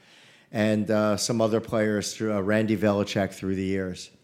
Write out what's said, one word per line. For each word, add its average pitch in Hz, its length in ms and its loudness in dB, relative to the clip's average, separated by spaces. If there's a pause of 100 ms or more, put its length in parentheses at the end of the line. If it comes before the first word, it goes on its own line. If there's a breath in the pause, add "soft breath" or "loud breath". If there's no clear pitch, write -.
(520 soft breath)
and, 107 380 2
uh, 107 260 2
some 113 240 -2
other 110 200 2
players, 107 540 -2
through, 107 200 -2
uh, 101 60 0
Randy 107 360 2
Velichek 101 560 0
through 95 240 -4
the 95 80 -2
years. 95 460 -4 (140)